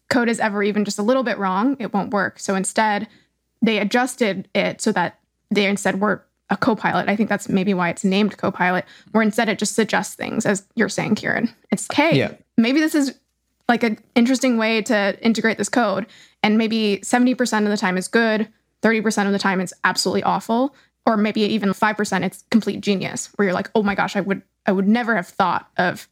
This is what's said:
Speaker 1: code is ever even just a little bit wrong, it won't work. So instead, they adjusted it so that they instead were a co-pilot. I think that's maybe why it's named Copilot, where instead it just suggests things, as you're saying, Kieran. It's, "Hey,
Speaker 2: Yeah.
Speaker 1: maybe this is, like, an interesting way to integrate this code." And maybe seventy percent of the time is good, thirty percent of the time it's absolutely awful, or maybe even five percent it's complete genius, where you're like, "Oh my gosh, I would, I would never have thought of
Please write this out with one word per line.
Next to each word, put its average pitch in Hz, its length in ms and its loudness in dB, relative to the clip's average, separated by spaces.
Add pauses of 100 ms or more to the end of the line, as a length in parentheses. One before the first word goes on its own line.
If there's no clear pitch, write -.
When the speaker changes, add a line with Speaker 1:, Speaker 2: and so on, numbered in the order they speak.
Speaker 1:
code 233 220 2
is 226 100 -2
ever 208 220 0
even 202 240 0
just 202 120 -6
a 208 40 -2
little 254 220 2
bit 226 120 -2
wrong, 202 420 0
it 208 140 -8
won't 196 220 -2
work. 180 240 -2
So - 160 -4
instead, 202 520 0 (540)
they 214 180 2
adjusted 208 760 -2
it - 260 -2
so 220 120 0
that 175 260 -2 (320)
they 202 160 2
instead 190 340 0
were 202 220 -2 (260)
a 208 80 0
co-pilot. 185 520 0
I 202 80 2
think 220 120 0
that's 202 200 -4
maybe 190 260 2
why 175 140 0
it's - 160 -4
named 196 320 2
Copilot, 180 480 0 (260)
where 220 140 4
instead 214 240 0
it 196 100 -2
just - 160 -4
suggests 208 400 0
things, - 320 -4
as 196 180 0 (120)
you're 226 120 2
saying, - 280 -2
Kieran. - 360 -2 (200)
It's, - 200 -4
"Hey, 294 240 4
Speaker 2:
Yeah. 117 140 2 (260)
Speaker 1:
maybe 240 220 0
this 320 160 0
is, 277 200 0 (540)
like, 240 140 2
an 226 160 -2 (160)
interesting 247 420 2
way 220 260 0
to 202 400 0
integrate 220 360 0
this 202 100 -4
code." 208 380 0 (380)
And 214 120 4
maybe 220 460 0
seventy 247 320 2
percent 214 320 0
of 208 60 0
the 214 40 0
time 185 200 0
is 185 100 -4
good, 226 400 0 (340)
thirty 220 200 2
percent 208 260 0
of 202 60 2
the 202 80 0
time 190 200 0
it's 180 120 -4 (100)
absolutely 190 400 0
awful, 226 500 -2 (320)
or 226 120 2
maybe 214 240 0
even 202 320 0
five 214 240 0
percent 196 280 -2
it's - 280 -6
complete 202 280 0
genius, - 540 -4
where 208 120 2
you're 180 80 0
like, 196 200 -4
"Oh 220 80 2
my 196 140 0
gosh, 180 180 -2
I 202 60 -2
would, 196 220 -4 (240)
I 208 60 2
would 190 140 2
never 226 300 2
have 180 100 -4
thought - 420 -2 (100)
of - 340 -2